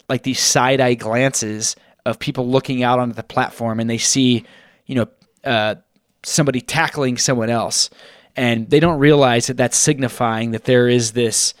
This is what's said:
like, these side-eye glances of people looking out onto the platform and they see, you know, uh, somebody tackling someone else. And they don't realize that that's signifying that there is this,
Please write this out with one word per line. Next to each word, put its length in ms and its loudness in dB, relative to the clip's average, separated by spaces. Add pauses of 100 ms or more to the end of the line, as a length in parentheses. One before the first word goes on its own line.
like, 140 -4
these 180 -2
side-eye 540 2
glances 840 -2 (300)
of 120 -4
people 300 -4
looking 340 0
out 160 2
onto 160 -2
the 80 -10
platform 560 -4
and 120 -2
they 80 -2
see, 460 2 (420)
you 80 -8
know, 120 0 (380)
uh, 300 -2 (480)
somebody 400 0
tackling 560 -2
someone 320 0
else. 400 -2 (460)
And 340 -2
they 80 6
don't 220 2
realize 480 4
that 80 -6
that's 200 0
signifying 760 0
that 120 -6
there 240 4
is 240 2
this, 480 -2